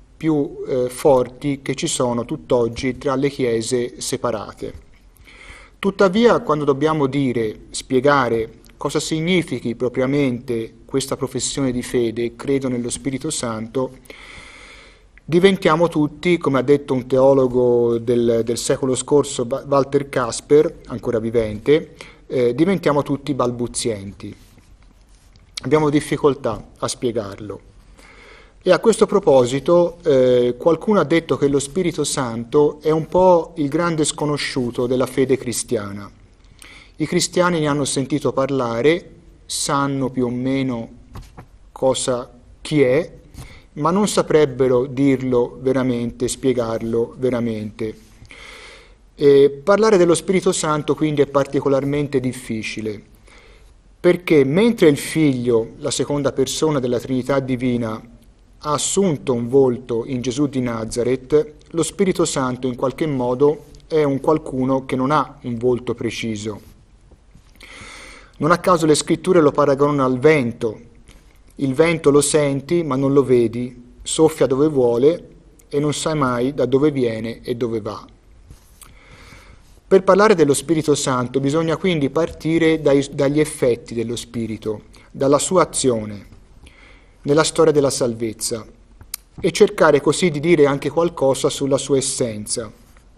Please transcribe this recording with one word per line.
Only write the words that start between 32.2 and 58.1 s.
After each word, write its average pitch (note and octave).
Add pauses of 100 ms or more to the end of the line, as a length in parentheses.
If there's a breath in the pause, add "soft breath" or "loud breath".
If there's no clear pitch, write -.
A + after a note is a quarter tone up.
è D#3
un D#3+
po' F3+
il C#3+
grande D#3+
sconosciuto C3+
della B2+
fede B2+
cristiana. G#2 (840 loud breath)
I D3+
cristiani F3
ne D3+
hanno C#3+
sentito C3+
parlare, C3+ (380)
sanno C#3
più B2+
o -
meno B2+ (840)
cosa, C3 (300)
chi D3+
è, C3 (600 loud breath)
ma D3+
non G3
saprebbero C3+
dirlo C3
veramente, B2+
spiegarlo A#2
veramente. A2+ (1200 loud breath)
E C#3+ (140)
parlare G3+
dello E3+
Spirito F#3
Santo D3+
quindi D3+
è C3+
particolarmente C#3
difficile, A2 (960 soft breath)
perché F3
mentre F#3+
il C#3+
Figlio, B2
la C#3+
seconda C#3
persona C#3+
della B2
Trinità C3
Divina, A#2+ (680)